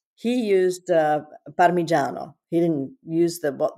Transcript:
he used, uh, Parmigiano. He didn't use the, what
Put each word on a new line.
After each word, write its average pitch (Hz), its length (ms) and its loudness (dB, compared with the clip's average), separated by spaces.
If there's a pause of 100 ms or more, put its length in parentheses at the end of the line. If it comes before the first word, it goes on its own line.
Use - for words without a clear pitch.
(160)
he 240 200 -4
used, 185 540 0
uh, 151 320 2 (360)
Parmigiano. 160 800 0 (140)
He 170 100 0
didn't 156 360 0 (100)
use 165 340 -2
the, 147 120 -2
what 151 260 -4